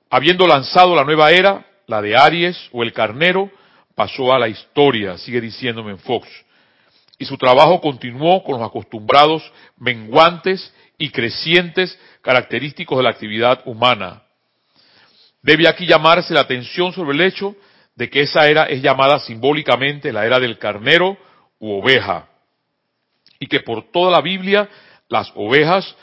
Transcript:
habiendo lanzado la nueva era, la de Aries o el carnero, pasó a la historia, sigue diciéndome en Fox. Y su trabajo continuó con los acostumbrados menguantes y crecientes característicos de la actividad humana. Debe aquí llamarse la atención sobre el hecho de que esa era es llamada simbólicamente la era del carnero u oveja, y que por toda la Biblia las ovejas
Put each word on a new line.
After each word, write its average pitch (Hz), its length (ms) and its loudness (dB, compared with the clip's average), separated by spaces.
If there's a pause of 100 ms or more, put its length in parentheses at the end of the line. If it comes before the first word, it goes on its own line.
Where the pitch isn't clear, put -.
(100)
habiendo 170 340 2
lanzado 170 520 4
la 139 80 2
nueva 156 260 4
era, 185 340 2 (260)
la 110 100 -4
de 104 160 -2
Aries 170 560 2
o 120 100 -6
el 113 100 -4
carnero, 170 580 -2 (440)
pasó 123 380 -2
a 131 60 4
la 120 100 0
historia, 107 720 -2
sigue 120 220 -8
diciéndome 113 500 -10
en 98 80 -14
Fox. 117 300 -6 (880)
Y 131 80 -12
su 135 100 -12
trabajo 147 440 4
continuó 143 600 -2
con 135 160 -8
los 113 80 -6
acostumbrados 135 760 0 (340)
menguantes 156 960 0 (240)
y 147 140 -8
crecientes 170 880 -2 (240)
característicos 131 760 -4
de 127 80 0
la 117 60 2
actividad 113 560 -2
humana. 110 560 -4 (1200)
Debe 156 260 4
aquí 165 180 -2
llamarse 165 460 4
la 151 80 4
atención 131 520 -4
sobre 165 240 -6
el 160 60 0
hecho 196 340 -4 (440)
de 120 80 -6
que 139 140 0
esa 151 260 2
era 151 160 4
es 139 160 -4
llamada 139 380 2
simbólicamente 139 920 -4
la 107 120 -4
era 123 140 2
del 123 200 -4
carnero 147 600 -2 (400)
u 107 140 -10
oveja, 98 560 -2 (1120)
y 139 80 -12
que 143 140 -2
por 110 300 -10
toda 180 200 0
la 170 120 2
Biblia 190 460 -4 (400)
las 110 260 -4
ovejas 151 680 0